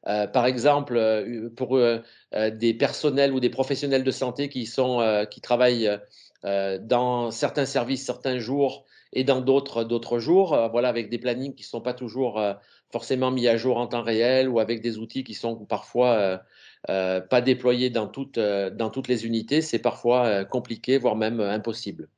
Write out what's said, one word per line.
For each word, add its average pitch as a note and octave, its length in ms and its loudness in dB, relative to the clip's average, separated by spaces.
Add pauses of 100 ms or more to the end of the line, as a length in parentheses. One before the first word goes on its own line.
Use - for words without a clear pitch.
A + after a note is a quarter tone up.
euh, G#2 200 0
par A#2+ 180 2
exemple, C3 500 2
euh, A2 600 0
pour, C3 200 -2
euh, A#2 240 4 (340)
euh, A2 180 0
des A2+ 220 0
personnels C#3 600 2
ou C3 80 0
des A#2+ 80 2
professionnels C3 560 0
de C3 60 2
santé B2+ 360 -4
qui B2+ 180 -8
sont, B2+ 360 0
euh, G#2+ 240 2
qui - 160 -18
travaillent, A#2+ 500 4 (540)
euh, G2 340 0
dans A#2+ 520 0
certains C3+ 340 -2
services B2+ 400 -4
certains B2+ 340 -4
jours C3 460 -2 (260)
et B2+ 140 0
dans C3 160 4
d'autres, C3 420 2
d'autres A#2 360 -2
jours, E3 340 4
euh, A2+ 160 2
voilà, A#2+ 180 2
avec A#2 220 -2
des A#2 80 -4
plannings B2+ 360 -4
qui - 100 -18
sont A#2 180 -10
pas B2 120 -4
toujours, A#2+ 460 -4
euh, G#2 140 0 (380)
forcément C3 400 -2
mis B2 180 2
à A#2 80 4
jour A#2+ 200 2
en A#2+ 100 -2
temps A#2+ 160 -4
réel A#2+ 440 2
ou A#2+ 120 2
avec A2 220 0
des A2+ 180 -4
outils C3 260 -8
qui A2+ 80 -14
sont A2+ 320 -6
parfois, B2 480 0
euh, F#2+ 240 2 (520)
euh, F#2 300 0
pas B2 220 2
déployés B2 480 2
dans A2+ 180 -2
toutes, C3+ 300 -8
euh, G2+ 320 0
dans A2 200 -4
toutes A#2+ 200 -8
les A#2 160 0
unités. A2+ 360 0
C'est A#2+ 180 -2
parfois, B2 460 2
euh, G2 200 0
compliqué, B2+ 520 -2
voire A#2 200 2
même, A2 240 -2
euh, G2+ 100 0
impossible. G#2 560 -6 (100)